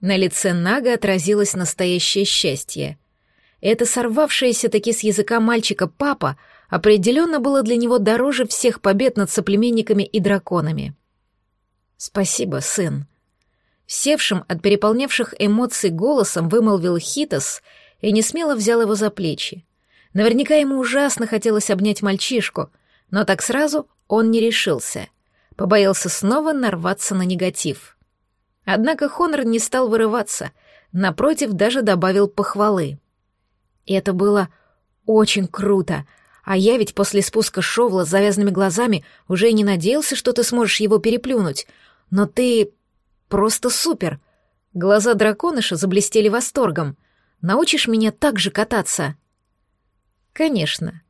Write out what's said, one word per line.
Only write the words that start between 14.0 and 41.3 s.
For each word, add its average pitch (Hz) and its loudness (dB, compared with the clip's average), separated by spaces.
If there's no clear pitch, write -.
от 170 -6
переполнявших 214 0
эмоций 214 0
голосом 190 0
вымолвил 190 2
Хитос - -4
и 208 0
несмело 285 0
взял 233 2
его 214 2
за 208 0
плечи. 180 -6
Наверняка 233 2
ему 277 2
ужасно 254 0
хотелось 214 0
обнять 202 0
мальчишку, 196 -2
но 196 0
так 190 0
сразу 294 -2
он 226 2
не 226 2
решился. 202 -2
Побоялся 196 2
снова 294 0
нарваться 190 -4
на 185 0
негатив. 180 -4
Однако 277 0
Хонор 302 -2
не 226 0
стал 254 -2
вырываться, 220 -2
напротив, 220 0
даже 220 0
добавил 196 2
похвалы. 196 -2
«Это 190 -2
было 202 2
очень 214 2
круто, 190 -2
а 196 -2
я 214 4
ведь 214 -2
после 196 0
спуска 208 -2
Шовла 190 0
с 151 -6
завязанными 202 2
глазами 190 0
уже 185 2
и 226 4
не 214 4
надеялся, 202 0
что - -2
ты 240 0
сможешь 233 0
его 214 2
переплюнуть. 226 -2